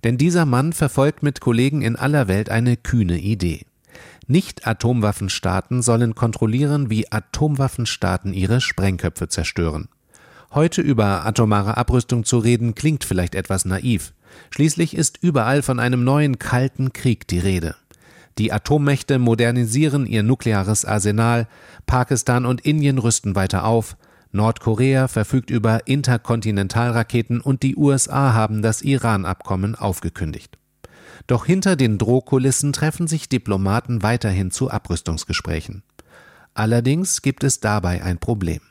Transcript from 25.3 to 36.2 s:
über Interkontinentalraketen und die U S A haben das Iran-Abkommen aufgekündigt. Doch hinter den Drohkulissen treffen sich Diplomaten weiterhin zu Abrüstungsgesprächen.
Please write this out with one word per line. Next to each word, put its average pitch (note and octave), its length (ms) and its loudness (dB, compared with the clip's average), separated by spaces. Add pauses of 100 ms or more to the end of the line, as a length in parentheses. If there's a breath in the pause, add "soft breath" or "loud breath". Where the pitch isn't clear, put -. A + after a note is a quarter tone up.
über A2+ 380 0
Interkontinentalraketen A#2 1500 0
und C3+ 220 0
die C3+ 120 0
U C#3+ 160 4
S C3 160 0
A C#3 260 2
haben G#2+ 280 0
das A2 200 0
Iran-Abkommen G2+ 960 -2
aufgekündigt. - 840 -6 (680 loud breath)
Doch A#2+ 180 0
hinter F#3 300 2
den A2+ 220 2
Drohkulissen C3 760 0
treffen D#3 360 -2
sich D#3 200 -4
Diplomaten G#2 760 -2
weiterhin G2 480 0
zu - 180 -4
Abrüstungsgesprächen. E2 1120 -6 (720 loud breath)